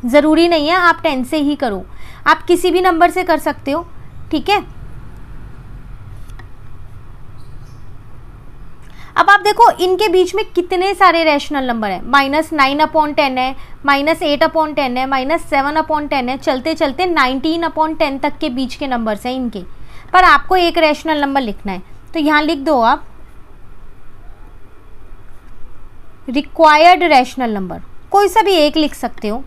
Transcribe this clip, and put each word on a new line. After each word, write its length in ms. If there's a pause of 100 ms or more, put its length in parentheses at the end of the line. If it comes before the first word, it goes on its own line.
ज़रूरी 440
नहीं 200
है 80
आप 260
टेन 220
से 120
ही 200
करो, 280 (420)
आप 160
किसी 280
भी 100
नंबर 300
से 140
कर 140
सकते 320
हो। 160 (440)
ठीक 180
है, 100 (4000)
अब 140
आप 100
देखो 340
इनके 340
बीच 260
में 180
कितने 420
सारे 300
रेशनल 420
नंबर 240
हैं। 100 (100)
माइनस 420
नाइन 320
upon 320
टेन 220
है, 160 (320)
माइनस 360
एट 220
upon 320
टेन 220
है, 80
माइनस 360
सेवन 380
upon 300
टेन 180
है, 80
चलते 380
चलते 320
नाइनटीन 640
upon 300
टेन 200
तक 200
के 120
बीच 240
के 120
नंबर्स 400
हैं 80
इनके, 280 (500)
पर 120
आपको 320
एक 220
रेशनल 420
नंबर 200
लिखना 320
है। 100 (320)
तो 60
यहाँ 220
लिख 160
दो 220
आप 260 (3250)
रिक्वायर्ड 760
रेशनल 500
नंबर, 260 (300)
कोई 180
सा 140
भी 140
एक 200
लिख 180
सकते 340
हो। 180